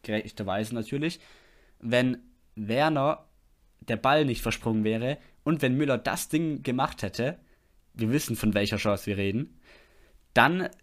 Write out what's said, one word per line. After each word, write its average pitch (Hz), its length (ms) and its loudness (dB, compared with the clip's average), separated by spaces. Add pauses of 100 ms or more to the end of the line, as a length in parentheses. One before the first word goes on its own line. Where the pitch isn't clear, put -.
gerechterweise 107 720 -4
natürlich, 139 440 -4 (600)
wenn 123 400 2 (360)
Werner 139 720 0 (540)
der 113 180 -4
Ball 147 280 4
nicht 120 160 -2
versprungen 110 420 -2
wäre 113 340 -2 (260)
und 151 180 0
wenn 131 160 2
Müller 139 200 2
das - 320 -4
Ding 156 340 -2
gemacht 131 380 -2
hätte, 120 360 -4 (560)
wir 110 180 -2
wissen, 135 240 0
von 107 180 0
welcher 101 240 2
Chance 101 300 0
wir 101 100 -2
reden, 101 420 -2 (760)
dann 160 360 4 (140)